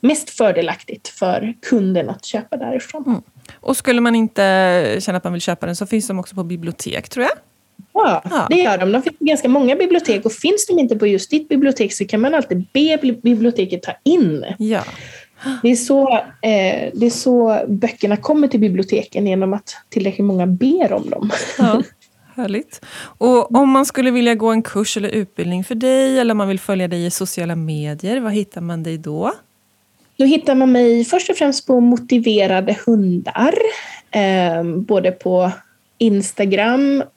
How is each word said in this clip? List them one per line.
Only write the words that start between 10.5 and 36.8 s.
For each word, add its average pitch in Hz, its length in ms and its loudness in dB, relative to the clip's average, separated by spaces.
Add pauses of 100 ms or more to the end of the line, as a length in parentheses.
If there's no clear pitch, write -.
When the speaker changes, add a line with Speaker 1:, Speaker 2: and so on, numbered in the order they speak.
Speaker 1:
de 349 120 2
inte 247 160 2
på 214 120 0
just 196 240 0
ditt 302 180 -2
bibliotek 269 440 0
så 196 120 -6
kan 214 160 -2
man 277 120 0
alltid 185 400 -2
be 302 280 2
bli-, 247 220 0
biblioteket 220 600 0
ta 185 80 -10 (120)
in. 214 420 2 (120)
Speaker 2:
Ja. 214 260 -2 (800)
Speaker 1:
Det 233 80 4
är 254 40 4
så, 269 380 2 (280)
eh, 202 520 0
det 220 120 0
är 240 40 4
så 233 580 2
böckerna 208 500 -2
kommer 294 300 2
till 220 120 0
biblioteken, 202 680 0
genom 190 260 0
att - 220 -10 (140)
tillräckligt 196 360 -2
många 185 220 0
ber 247 460 0
om 208 160 -4
dem. - 220 -4 (260)
Speaker 2:
Ja, 240 240 2 (540)
härligt. 220 460 -8 (360)
Och 240 380 2
om 269 140 6
man 269 160 4
skulle 262 260 0
vilja 240 240 2
gå 220 160 -2
en 226 100 2
kurs 214 360 -4
eller 202 120 -4
utbildning 185 540 -4
för 240 120 -6
dig, 262 440 2
eller 233 140 2
om 214 40 0
man 202 100 0
vill 190 120 -2
följa 185 280 -2
dig 175 180 -4
i 175 60 -2
sociala 170 440 -6
medier, 156 640 -4
var 226 100 -4
hittar 202 320 -4
man 170 220 -6
dig 165 140 -8
då? 156 340 -6 (840)
Speaker 1:
Då 269 80 4
hittar 285 300 4
man 262 160 4
mig 233 340 4
först 359 240 -2
och 370 60 0
främst 277 320 0
på 247 120 4
Motiverade 220 960 2 (100)
hundar, 208 680 0 (580)
ehm, 180 720 0
både 196 280 0
på 185 400 0 (460)
Instagram 220 1080 0 (140)